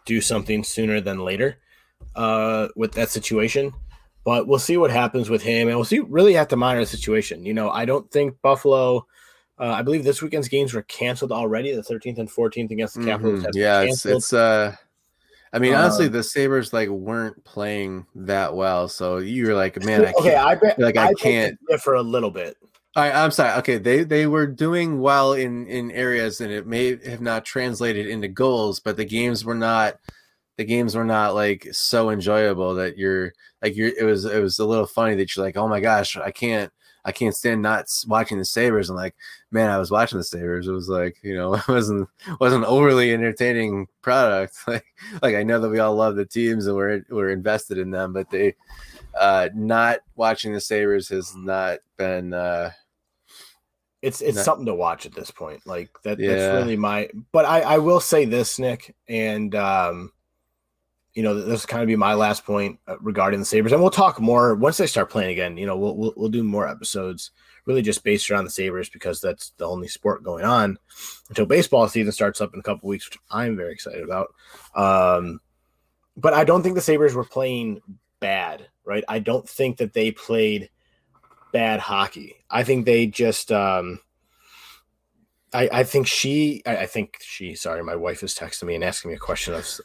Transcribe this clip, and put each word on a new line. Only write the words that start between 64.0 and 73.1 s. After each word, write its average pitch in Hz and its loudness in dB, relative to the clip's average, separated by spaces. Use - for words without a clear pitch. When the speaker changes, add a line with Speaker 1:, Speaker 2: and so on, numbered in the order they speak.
Speaker 1:
more 120 6
once 139 2
they 180 2
start 98 0
playing 95 -2
again. 87 -4
You 95 -6
know, 95 -2
we'll, 101 -2
we'll, 110 -2
we'll 110 -2
do 117 0
more 104 0
episodes 92 -8
really 131 2
just 104 -2
based 104 0
around 98 0
the 92 -12
Sabres 92 -6
because - -8
that's - -6
the 85 -8
only 90 -8
sport - -4
going 87 -6
on 110 2
until 107 0
baseball 135 4
season 107 0
starts 101 -2
up 107 -4
in 98 -14
a 98 -12
couple 101 -6
weeks, 98 -6
which - -20